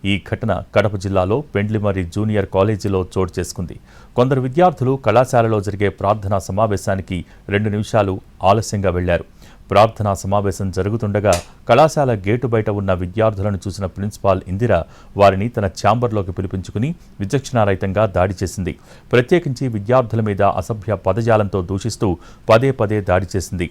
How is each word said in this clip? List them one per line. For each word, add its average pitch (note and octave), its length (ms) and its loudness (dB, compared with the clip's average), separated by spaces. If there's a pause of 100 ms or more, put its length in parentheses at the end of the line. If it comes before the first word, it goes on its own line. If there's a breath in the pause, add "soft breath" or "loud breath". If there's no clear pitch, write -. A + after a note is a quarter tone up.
ఈ G2 100 0 (140)
ఘటన A2 240 -4 (220)
కడప G#2 220 2
జిల్లాలో F#2+ 440 0
పెండ్లిమర్రి G2+ 640 -2
జూనియర్ G#2 500 -2
కాలేజీలో G2 480 0
చోటు F2+ 320 -2
చేసుకుంది. F2+ 420 -8 (380 soft breath)
కొందరు C3 260 2
విద్యార్థులు C3+ 560 2
కళాశాలలో A2+ 640 2
జరిగే G2 280 -2
ప్రార్థనా G2+ 500 0
సమావేశానికి G2 800 -2 (300 soft breath)
రెండు G2+ 200 0
నిమిషాలు G#2 460 0 (280)
ఆలస్యంగా G2 540 2
వెళ్లారు. F2 300 0 (420 soft breath)
ప్రార్థనా G#2 460 4
సమావేశం G2 560 -2
జరుగుతుండగా G2+ 680 0 (300 loud breath)
కళాశాల C#3 440 4 (160)
గేటు A#2+ 200 0
బయట A2 240 0
ఉన్న G2+ 240 -2
విద్యార్థులను G2 680 -2
చూసిన G2 240 -8
ప్రిన్సిపాల్ F#2+ 600 -2
ఇందిర G2+ 260 0 (420 loud breath)
వారిని G2 320 4
తన A2 180 -2 (140)
ఛాంబర్లోకి G#2+ 520 0
పిలిపించుకుని F#2+ 600 -4 (260 soft breath)
విచక్షణారహితంగా G2+ 840 0 (140)
దాడి F#2 240 0
చేసింది. F2 320 -6 (360 loud breath)
ప్రత్యేకించి C3+ 580 2
విద్యార్థుల A2+ 520 0
మీద G2+ 220 0 (160)
అసభ్య G#2 360 -4 (140)
పదజాలంతో G#2 540 2
దూషిస్తూ G2 480 -2 (380 loud breath)
పదే A#2+ 240 6
పదే G#2+ 280 0
దాడి F#2 360 0
చేసింది. F2 340 -4